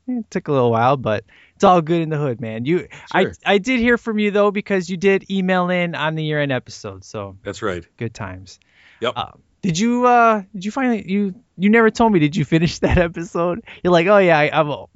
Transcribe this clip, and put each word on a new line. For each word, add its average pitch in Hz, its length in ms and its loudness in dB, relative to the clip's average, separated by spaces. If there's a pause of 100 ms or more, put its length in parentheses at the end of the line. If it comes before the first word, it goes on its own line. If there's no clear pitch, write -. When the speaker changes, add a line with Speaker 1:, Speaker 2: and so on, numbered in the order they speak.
Speaker 1:
it 247 240 -8
took - 160 -8
a 151 40 -2
little 123 200 2
while, 117 260 2
but 107 260 -4 (320)
it's - 80 -14
all 185 180 6
good 165 200 0
in 160 80 -4
the 156 80 -4
hood, 139 220 -4
man. 113 260 -8
You, 165 220 -2 (240)
I, 185 120 2
Speaker 2:
Sure. 117 100 -6 (120)
Speaker 1:
I 196 120 2
did 247 220 0
hear 240 180 2
from 220 220 -4
you 208 120 0
though, 202 200 2
because 190 380 -4
you 190 80 -6
did 196 340 0
email 185 380 0
in 175 260 -2
on 156 200 -4
the 160 80 -4
year-end 147 280 -2
episode, 104 520 -8
so 98 400 -12
Speaker 2:
That's 101 180 -10
right. 90 240 -4 (120)
Speaker 1:
good 113 160 -8
times. 95 460 -16 (420)
Speaker 2:
Yep. - 140 -4
Speaker 1:
Uh, - 160 -8 (300)
did 165 160 -4
you, 240 280 0
uh, 233 380 4 (100)
did 185 120 -10
you 214 60 -8
finally, 247 380 -2
you, 196 260 -2 (220)
you 190 120 2
never 226 200 6
told 226 240 2
me, 185 60 4
did 147 160 2
you 165 100 0
finish 165 340 0
<laughs> - 0 -
that - 200 2
episode? 175 640 -4 (200)
You're 180 100 2
like, 170 140 4
"Oh 208 120 6
yeah, 175 180 4
I, 147 160 2
I'm 147 160 0
a - 160 -10 (100)